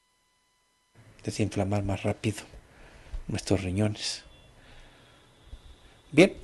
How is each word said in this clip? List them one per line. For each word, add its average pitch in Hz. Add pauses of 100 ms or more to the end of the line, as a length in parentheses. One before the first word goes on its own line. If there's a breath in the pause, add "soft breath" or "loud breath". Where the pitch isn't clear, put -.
(1200)
desinflamar 101
más 98
rápido - (840 soft breath)
nuestros 92
riñones. 101 (1900 soft breath)
Bien, 175